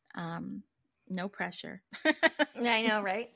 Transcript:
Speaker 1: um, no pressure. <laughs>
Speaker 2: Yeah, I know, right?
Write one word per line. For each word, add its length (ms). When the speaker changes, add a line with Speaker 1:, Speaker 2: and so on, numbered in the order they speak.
Speaker 1:
um, 480
no 200
pressure. 540
<laughs> 560
Speaker 2:
Yeah, 140
I 120
know, 160
right? 340